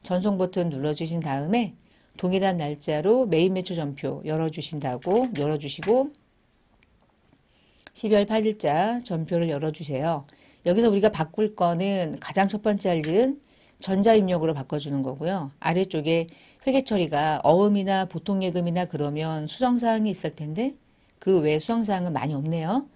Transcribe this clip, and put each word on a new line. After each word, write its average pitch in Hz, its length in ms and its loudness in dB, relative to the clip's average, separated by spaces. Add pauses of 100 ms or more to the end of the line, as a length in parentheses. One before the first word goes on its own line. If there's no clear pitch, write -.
전송 190 360 -2
버튼 180 320 -2
눌러주신 151 500 -4
다음에 156 560 -2 (420)
동일한 185 400 0
날짜로 156 680 0
메인 180 280 2
매출 185 220 -4
전표 147 500 -6
열어주신다고 156 1120 -2
열어주시고 156 760 0 (1800)
십이월 208 320 4
팔 220 200 0
일자 214 560 0
전표를 170 480 -2
열어주세요. 147 760 -4 (400)
여기서 220 240 4
우리가 202 200 4
바꿀 208 460 -2
거는 175 640 0
가장 - 280 0
첫 208 160 -4
번째 202 260 0
할 170 100 2
일은 214 420 0 (380)
전자 196 340 4
입력으로 180 400 2
바꿔주는 143 500 -4
거고요. 143 560 -4
아래쪽에 165 680 0 (380)
회계 262 180 2
처리가 156 600 0
어음이나 190 640 4
보통 190 360 -4
예금이나 175 440 0
그러면 151 600 -4
수정사항이 233 640 0
있을 175 220 -4
텐데 175 440 -6 (440)
그 190 220 4
외 151 180 2
수정사항은 196 540 -2
많이 143 200 -2
없네요. 165 640 -2